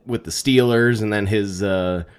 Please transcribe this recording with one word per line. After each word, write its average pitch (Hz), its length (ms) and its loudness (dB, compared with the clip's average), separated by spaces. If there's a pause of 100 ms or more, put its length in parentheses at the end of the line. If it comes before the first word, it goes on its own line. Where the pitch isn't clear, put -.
with 117 200 -6
the 85 40 -10
Steelers 120 720 2
and 107 120 -2
then 104 120 0
his, 98 380 -2
uh, 92 400 -2 (160)